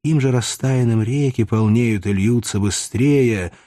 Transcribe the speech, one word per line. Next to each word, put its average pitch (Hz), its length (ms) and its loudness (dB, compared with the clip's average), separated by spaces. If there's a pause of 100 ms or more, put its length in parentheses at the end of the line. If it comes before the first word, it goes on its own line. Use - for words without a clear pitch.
Им 151 160 0
же 131 100 0
растаянным 123 720 0
реки 131 400 -2
полнеют 110 640 0
и 101 60 0
льются 107 480 0
быстрее. 110 880 0 (160)